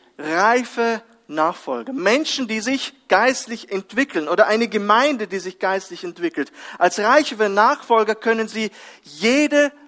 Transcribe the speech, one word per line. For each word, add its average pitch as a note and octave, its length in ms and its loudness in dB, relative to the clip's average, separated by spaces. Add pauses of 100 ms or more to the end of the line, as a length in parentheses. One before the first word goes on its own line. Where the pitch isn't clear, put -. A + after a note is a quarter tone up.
(180)
reife A3+ 840 0 (280)
Nachfolger. D3+ 640 -4
Menschen, B3+ 560 0
die A3 120 -2
sich C4 340 -4 (140)
geistlich A3+ 640 0
entwickeln G3 580 -4
oder F3 180 4
eine A3+ 220 2
Gemeinde, G#3+ 580 2
die F#3+ 120 -6
sich F#3 200 -12
geistlich F#3 460 -4
entwickelt. E3 480 -6 (260)
Als F3+ 200 2
reife A3+ 500 2
Nachfolger A3 680 2
können A3+ 340 -2
sie G#3+ 220 -6 (320)
jede C#4+ 680 2 (180)